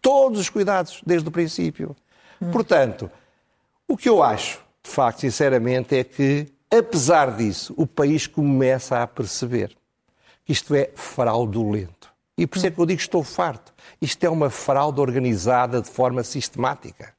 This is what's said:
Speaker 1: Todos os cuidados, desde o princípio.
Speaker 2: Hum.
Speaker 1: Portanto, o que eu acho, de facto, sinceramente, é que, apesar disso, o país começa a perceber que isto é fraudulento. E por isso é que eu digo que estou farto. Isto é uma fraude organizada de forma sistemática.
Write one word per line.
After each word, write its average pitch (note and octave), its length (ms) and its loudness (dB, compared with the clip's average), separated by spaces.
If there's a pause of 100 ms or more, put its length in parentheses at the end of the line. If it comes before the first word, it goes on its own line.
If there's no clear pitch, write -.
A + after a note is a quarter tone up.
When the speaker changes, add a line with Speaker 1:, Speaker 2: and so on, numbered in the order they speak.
Speaker 1:
Todos C4 380 4
os F3+ 100 -4
cuidados, G3 560 -2
desde E3 200 0
o E3 60 -8
princípio. D#3+ 640 -4 (460)
Speaker 2:
Hum. F3 80 -6
Speaker 1:
Portanto, C#3+ 600 0 (800)
o C4+ 80 0
que - 120 -2
eu G#3 140 6
acho, A2 360 -2 (240)
de - 80 -18
facto, A#2+ 300 0
sinceramente, B2+ 760 0
é B2+ 80 2
que, C#3+ 440 -2 (220)
apesar E3 640 4
disso, G#2 420 -4
o D3+ 100 0
país D3 400 0
começa C3 760 0
a A#2+ 60 -2
perceber A#2 640 -6 (720)
que - 80 -4
isto - 220 -2
é C#3 200 2
fraudulento. A2 1160 -2 (260)
E E3+ 100 0
por - 100 -6
isso F#3 100 -2
é F#3 40 2
que D#3+ 80 -12
eu E3+ 80 4
digo E3+ 120 0
que - 60 -4
estou - 180 -2
farto. C#3+ 500 -6 (280)
Isto - 240 -4
é F3 40 4
uma D#3 220 2
fraude C#3 500 0
organizada B2 800 0
de - 80 -8
forma B2+ 360 0
sistemática. - 960 -8